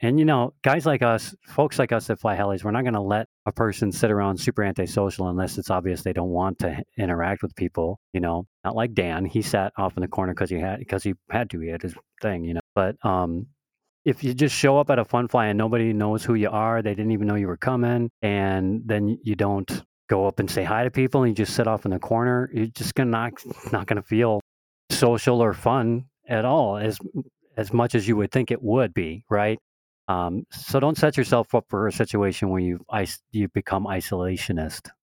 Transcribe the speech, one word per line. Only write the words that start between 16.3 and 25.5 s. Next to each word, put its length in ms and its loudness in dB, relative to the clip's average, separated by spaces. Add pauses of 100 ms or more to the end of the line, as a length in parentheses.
you 160 2
are, 320 0
they 100 -2
didn't 180 -2
even 160 0
know 80 2
you 120 0
were 100 -4
coming, 520 0 (120)
and 640 0
then 380 0
you 120 0
don't 480 -2 (260)
go 160 4
up 140 0
and 100 0
say 140 -2
hi 220 0
to 60 0
people, 320 2
and 80 4
you 40 -2
just 180 0
sit 140 2
off 160 0
in 80 -2
the 80 -2
corner, 540 0
you're 140 -2
just 280 -8
gonna 160 2
not, 220 -2 (400)
not 120 -2
gonna 160 0
feel 380 2 (500)
social 540 4
or 100 2